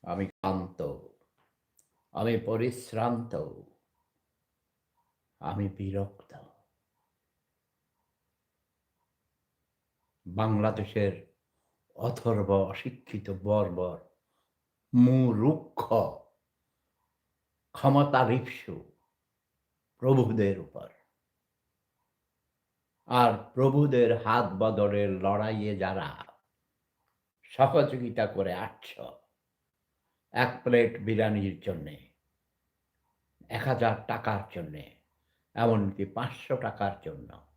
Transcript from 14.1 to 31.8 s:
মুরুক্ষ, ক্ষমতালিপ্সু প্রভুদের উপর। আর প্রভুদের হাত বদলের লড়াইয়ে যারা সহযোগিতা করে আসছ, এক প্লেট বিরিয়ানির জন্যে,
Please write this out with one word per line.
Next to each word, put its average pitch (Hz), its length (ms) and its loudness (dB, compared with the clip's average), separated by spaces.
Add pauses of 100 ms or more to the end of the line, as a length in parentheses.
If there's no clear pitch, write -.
মুরুক্ষ, 123 1000 4 (1800)
ক্ষমতালিপ্সু 131 1200 2 (1040)
প্রভুদের 110 640 4
উপর। - 300 -16 (2250)
আর 120 480 4
প্রভুদের 131 640 4
হাত 107 360 0
বদলের 101 560 2
লড়াইয়ে 104 680 -2
যারা 95 480 -6 (1160)
সহযোগিতা 123 840 0
করে 95 260 -2
আসছ, - 460 -12 (1300)
এক - 320 0
প্লেট 117 380 2
বিরিয়ানির 104 580 0
জন্যে, 76 500 -10 (1400)